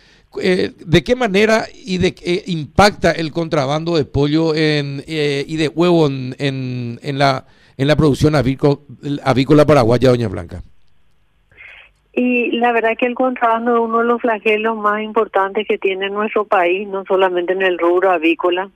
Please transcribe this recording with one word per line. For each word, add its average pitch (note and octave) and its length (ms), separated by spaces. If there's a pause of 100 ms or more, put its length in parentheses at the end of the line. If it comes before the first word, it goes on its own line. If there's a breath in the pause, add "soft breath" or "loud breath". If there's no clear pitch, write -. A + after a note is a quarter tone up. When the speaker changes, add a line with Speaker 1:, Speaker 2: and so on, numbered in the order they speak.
(420 soft breath)
Speaker 1:
Eh, F#3+ 300 (120)
¿de E3+ 200
qué B3 120
manera A3 560
y F#3 280
de F3+ 160
qué - 320
impacta F3+ 640
el D3+ 200
contrabando D#3+ 680
de C#3+ 80
pollo D3+ 500
en, D3 500
eh, D3 420
y D#3 100
de D#3 100
huevo E3 400
en, C3 320
en, B2+ 640
en C#3 160
la, C#3 260 (320 soft breath)
en C3+ 100
la D3 80
producción D3+ 380
avíco-, C#3+ 480 (420)
avícola C#3 440
paraguaya, B2 420
doña A#2+ 180
Blanca? F2 360 (1500 loud breath)
Speaker 2:
Y B3 400
la A#3+ 180
verdad A3+ 260
que B3+ 80
el B3 80
contrabando A#3+ 640
es A#3 60
uno A#3 180
de A#3 60
los A#3+ 160
flagelos A3 540
más G#3 280
importantes G#3 640
que G#3 100
tiene G3 320
nuestro G#3 360
país, F#3+ 420
no F#3+ 180
solamente F#3 480
en F#3+ 80
el F3+ 160
rubro F3+ 320
avícola. F3+ 680